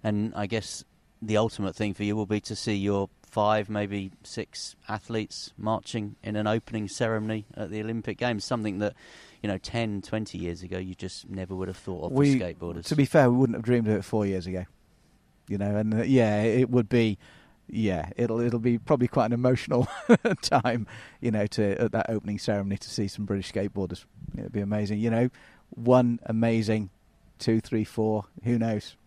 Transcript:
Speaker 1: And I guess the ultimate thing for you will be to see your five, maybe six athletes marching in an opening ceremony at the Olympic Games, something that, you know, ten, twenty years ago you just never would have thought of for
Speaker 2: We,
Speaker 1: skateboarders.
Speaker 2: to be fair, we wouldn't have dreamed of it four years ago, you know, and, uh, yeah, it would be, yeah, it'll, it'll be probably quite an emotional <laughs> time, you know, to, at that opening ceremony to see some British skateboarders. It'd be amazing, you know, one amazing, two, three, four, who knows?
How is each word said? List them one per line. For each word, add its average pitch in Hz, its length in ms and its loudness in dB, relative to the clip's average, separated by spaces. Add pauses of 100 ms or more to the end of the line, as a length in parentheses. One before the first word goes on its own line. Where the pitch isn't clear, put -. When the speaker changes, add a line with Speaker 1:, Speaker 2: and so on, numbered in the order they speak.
Speaker 1:
And 107 320 -2
I 104 140 -4
guess - 380 -6 (360)
the 107 140 0
ultimate 104 400 0
thing 107 180 -2
for 104 100 -4
you 104 120 0
will 107 100 -2
be 104 140 0
to - 160 -8
see 107 200 -2
your 98 340 2 (200)
five, 107 400 2
maybe 101 420 -4 (120)
six - 520 -12 (120)
athletes - 680 -6
marching 107 680 -4
in 107 120 -6
an 107 120 0
opening 107 400 -2
ceremony 110 580 -2 (100)
at 92 140 -8
the 107 100 -8
Olympic 110 380 -6
Games, 120 260 -2
something 107 360 -2
that, 104 160 0 (480)
you 107 40 -2
know, 98 100 0
ten, 107 440 -4
twenty 110 360 -6
years 87 260 -6
ago 90 140 -8
you 92 180 -6
just - 340 -12
never 95 240 -6
would 92 140 -4
have 92 100 -8
thought 87 280 -8
of 87 60 -4
for 127 60 2
Speaker 2:
We, 139 220 6
Speaker 1:
skateboarders. 85 460 -6
Speaker 2:
to 151 100 -2
be 143 100 6
fair, 135 240 6
we 123 80 4
wouldn't 127 200 4
have 110 80 -8
dreamed 120 220 4
of 107 80 4
it 98 80 -2
four 107 220 0
years 95 220 -2
ago, 92 180 -4 (840)
you 101 100 -4
know, 101 180 0
and, 107 180 2
uh, 113 100 2
yeah, 107 380 4
it 120 300 4
would 123 180 2
be, 113 300 4 (480)
yeah, 92 480 0
it'll, 117 240 0
it'll 120 180 0
be 117 220 2
probably 123 300 2
quite 113 180 2
an 120 60 0
emotional 123 540 2 (280)
<laughs> - 260 0
time, 120 460 2 (340)
you 120 80 0
know, 107 160 2
to, 104 340 0
at 113 120 2
that 110 180 0
opening 104 300 -2
ceremony 98 380 -2
to - 120 -12
see 104 180 -2
some 104 180 -6
British 98 260 -4
skateboarders. 98 540 -4 (320)
It'd - 160 -8
be 101 80 0
amazing, 104 380 -2
you 113 120 2
know, 117 180 4 (400)
one 120 560 4
amazing, 110 640 0 (480)
two, 113 220 2
three, 110 240 -2
four, 110 420 -2 (180)
who 120 140 2
knows? 113 380 -2 (120)